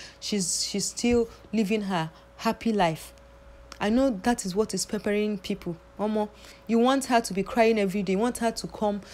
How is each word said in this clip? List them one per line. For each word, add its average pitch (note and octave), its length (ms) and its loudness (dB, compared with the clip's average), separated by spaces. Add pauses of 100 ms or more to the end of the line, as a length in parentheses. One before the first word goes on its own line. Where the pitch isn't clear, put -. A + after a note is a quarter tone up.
(200)
she's, - 440 -2
she's G3 220 -4
still A#3+ 420 2 (240)
living G#3+ 300 2
her F3 280 -2 (260)
happy A3+ 360 -2
life. E3+ 400 0 (720)
I G3+ 60 0
know C4 220 4 (140)
that A#3+ 200 0
is F3+ 100 -6
what G#3+ 200 0
is F#3 100 -2
peppering G#3 540 -2
people. F#3+ 360 -6 (240)
Omo, G#3 300 0 (380)
you A3+ 120 2
want C4 280 4
her A#3+ 160 4
to G#3+ 100 -6
be F#3+ 100 -2
crying A3+ 360 4
every G3 240 0
day. F#3+ 100 0
You F#3 60 2
want A#3+ 200 0
her A3+ 120 0
to A3 160 -8
come, G#3 340 -2 (140)